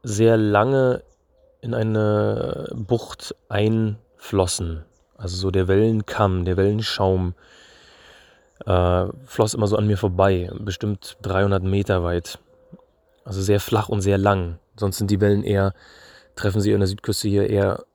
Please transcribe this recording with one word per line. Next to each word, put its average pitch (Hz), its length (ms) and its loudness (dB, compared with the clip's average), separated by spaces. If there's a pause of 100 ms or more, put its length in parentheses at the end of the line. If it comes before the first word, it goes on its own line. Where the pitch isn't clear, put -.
sehr 113 340 2
lange 117 680 2 (560)
in 117 120 -8
eine 107 1000 0
Bucht - 640 -6 (120)
einflossen. 101 1400 -2 (320)
Also 90 200 -8
so 95 160 -2
der 92 160 2
Wellenkamm, 101 760 2
der 90 120 0
Wellenschaum, 95 800 0 (1300)
äh, 90 400 2 (180)
floss - 300 0
immer 107 140 0
so 107 80 2
an 107 100 2
mir 101 120 2
vorbei, 92 600 0
bestimmt 104 640 -8
dreihundert 95 400 0
Meter 95 400 0
weit. 87 380 -4 (840)
Also 98 160 -8
sehr 101 200 2
flach 104 280 -2
und 104 140 -2
sehr 98 160 2
lang. 95 400 0 (180)
Sonst 98 220 -4
sind 101 120 -2
die 101 120 2
Wellen 104 200 4
eher, 98 300 0 (640)
treffen 104 260 -2
sie 104 140 2
an 101 60 2
der 95 80 2
Südküste 101 400 -4
hier 101 200 2
eher 98 360 0 (100)